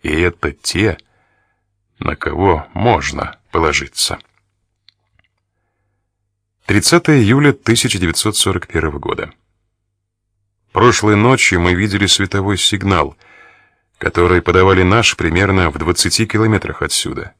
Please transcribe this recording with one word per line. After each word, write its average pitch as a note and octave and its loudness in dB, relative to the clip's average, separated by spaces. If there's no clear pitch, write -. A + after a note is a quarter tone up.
И D#2+ -6
это D#2+ -2
те, F#2 -4
на - -6
кого D#2+ -2
можно E2+ -2
положиться. - -4
Тридцатое C#3+ 2
июля B2+ 4
тысяча A2+ -2
девятьсот F#2 -2
сорок - -2
первого D2+ -4
года. - -8
Прошлой G#2+ 2
ночью G#2+ 2
мы F2+ 2
видели G2 0
световой G2 -2
сигнал, F#2 -2
который F2 2
подавали F#2 4
наши G2+ 2
примерно F2+ 0
в D2 -8
двадцати F2 -2
километрах G#2+ -2
отсюда. - -6